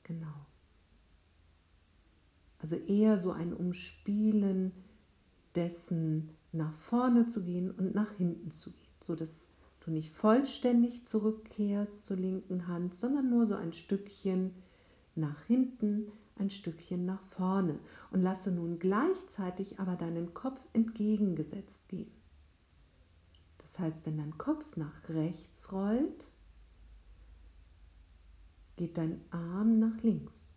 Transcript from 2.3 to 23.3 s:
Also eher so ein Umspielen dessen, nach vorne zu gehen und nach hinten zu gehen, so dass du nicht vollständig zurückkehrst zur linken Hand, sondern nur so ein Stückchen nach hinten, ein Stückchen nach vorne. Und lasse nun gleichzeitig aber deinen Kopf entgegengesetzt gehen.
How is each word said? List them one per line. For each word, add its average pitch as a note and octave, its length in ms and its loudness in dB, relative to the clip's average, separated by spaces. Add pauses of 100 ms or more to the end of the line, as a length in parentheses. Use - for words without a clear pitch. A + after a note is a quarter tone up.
Also D#3+ 160 -4
eher G#3 440 4
so F3+ 120 0
ein E3+ 220 -4
Umspielen G3 1160 0 (840)
dessen, E3 720 -2 (220)
nach D#3 280 -2
vorne A#3+ 480 4
zu A3 160 -4
gehen F3+ 280 -2
und F#3 220 -2
nach G#3+ 200 0
hinten E3+ 380 -2
zu - 200 -16
gehen, - 200 -20 (100)
so E3+ 140 -4
dass D#3+ 340 -10 (320)
du E3 100 -6
nicht D#3+ 200 -4
vollständig A#3+ 920 4
zurückkehrst G#3 1000 -2
zur F#3+ 120 -4
linken F#3 500 -4
Hand, F3+ 280 -4
sondern C4 340 0
nur A#3 160 6
so G3+ 100 2
ein E3 180 -4
Stückchen F#3 800 -2 (600)
nach D3+ 300 -4
hinten, G#3+ 640 2 (300)
ein G3 120 0
Stückchen F3 560 -6
nach F#3+ 240 -4
vorne. F#3 500 0 (320)
Und F#3+ 100 2
lasse F#3 300 0
nun E3+ 280 -2
gleichzeitig G3 1000 0
aber F#3 160 0
deinen E3+ 380 -4
Kopf C4 260 -8 (140)
entgegengesetzt G#3 1160 0
gehen. F3 220 -10 (1500)